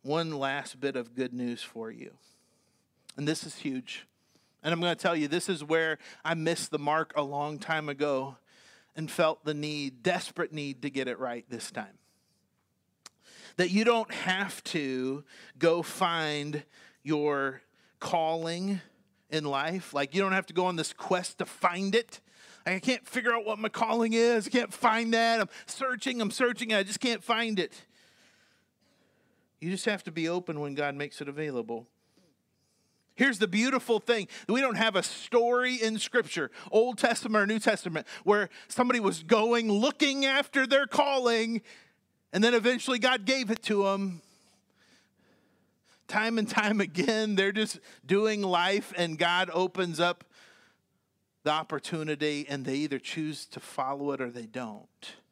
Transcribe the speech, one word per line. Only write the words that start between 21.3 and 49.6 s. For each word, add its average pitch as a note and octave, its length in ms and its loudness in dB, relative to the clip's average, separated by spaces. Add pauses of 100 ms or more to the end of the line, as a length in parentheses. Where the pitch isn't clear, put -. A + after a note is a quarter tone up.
to F#3 60 -2
find G3 500 0
it. - 260 0 (440)
Like, F3+ 100 2
"I F#3+ 40 -4
can't - 280 -2
figure A#3+ 260 0
out A#3 120 -2
what G#3+ 140 -2
my G#3+ 100 -2
calling A3+ 440 2
is. A3+ 340 4
I - 20 -8
can't A#3 240 2
find A3+ 400 2
that. A3+ 280 4
I'm F#3+ 80 0 (160)
searching, B3 560 -4
I'm G#3 100 0
searching, A#3+ 400 0
and G#3+ 80 4
I G3 40 2
just G3 180 -6
can't A#3 220 0
find A3+ 360 0
it." - 260 -6 (1800)
You E3 80 -4
just F#3+ 140 -6
have G#3 180 0
to F3 80 -10
be D#3+ 160 -2
open E3+ 320 -2
when C#3+ 140 -4
God C#3+ 200 -2
makes C#3+ 280 -8
it C#3+ 80 -8
available. B2 580 -6 (1300)
Here's B3 240 2
the G#3+ 80 2
beautiful A#3 520 2
thing. A3 280 0 (220)
We A3+ 100 2
don't C4 160 2
have G3+ 220 2
a F3 60 2
story B3 720 2
in A3 240 -2
Scripture, - 520 -2 (180)
Old A3+ 280 2
Testament A3 460 2
or G3 40 2
New A3 120 0
Testament, F3 460 0 (200)
where G#3 240 4 (180)
somebody B3 320 2
was F3 240 0
going, A3+ 480 4
looking C#4 540 2
after C4+ 420 2
their C#4 180 4
calling, A#3 760 2 (720)
and F#3+ 100 6
then A#3+ 100 6
eventually B3 460 2
God B3+ 240 2
gave B3+ 260 0
it A3+ 140 -2
to G3+ 240 2
'em. G3 340 -2 (1900)
Time A3+ 280 2
and G#3+ 120 0
time G#3+ 320 2
again, G#3+ 540 0
they're G3 160 4
just G#3+ 280 -2 (260)
doing G#3 360 2
life, F#3+ 560 2
and E3 200 0
God F3 360 2
opens F3+ 460 0